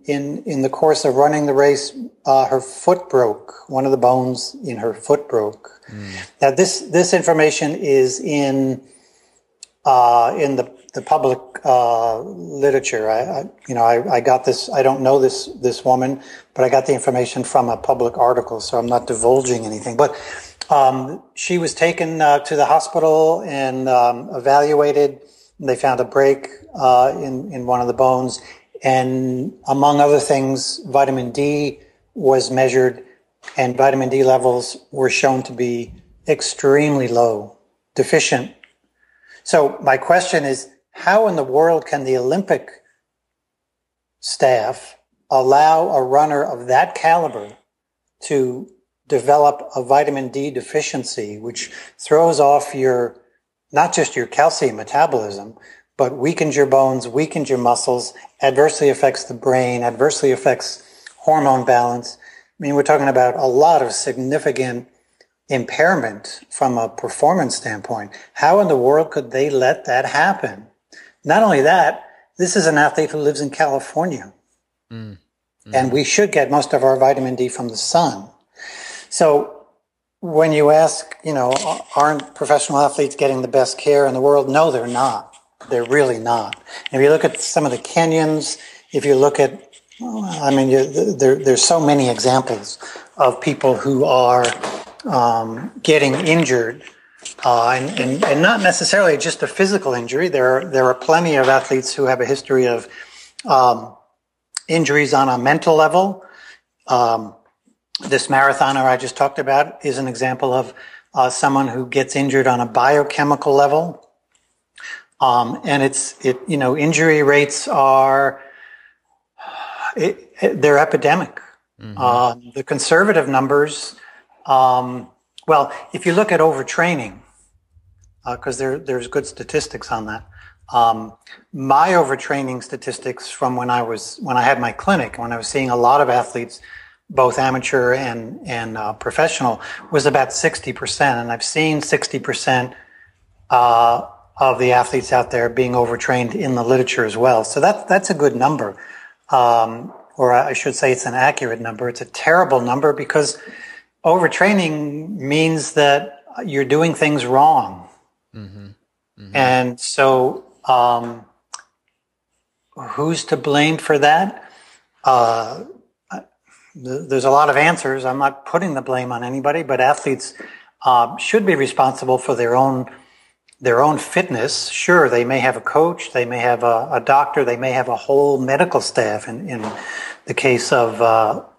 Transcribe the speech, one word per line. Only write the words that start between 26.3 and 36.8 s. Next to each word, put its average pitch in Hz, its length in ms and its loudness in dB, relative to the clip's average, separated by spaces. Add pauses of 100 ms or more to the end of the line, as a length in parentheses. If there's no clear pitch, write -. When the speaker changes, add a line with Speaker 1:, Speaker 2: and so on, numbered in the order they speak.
Speaker 1:
uh, 127 420 4
in, 143 380 -8
in 127 100 -10
one 123 160 -2
of 120 60 -2
the 120 80 -2
bones. 127 480 0 (400)
And 131 720 -2 (160)
among 143 320 2
other 147 180 6
things, 135 680 -2
vitamin 131 460 0
D 143 480 -4 (340)
was 135 360 2
measured, 127 540 0 (500)
and 123 220 -2
vitamin 135 320 2
D 135 160 2
levels 123 540 2 (120)
were 131 200 0
shown 131 320 0
to 131 100 -12
be 120 400 -6 (340)
extremely 143 800 0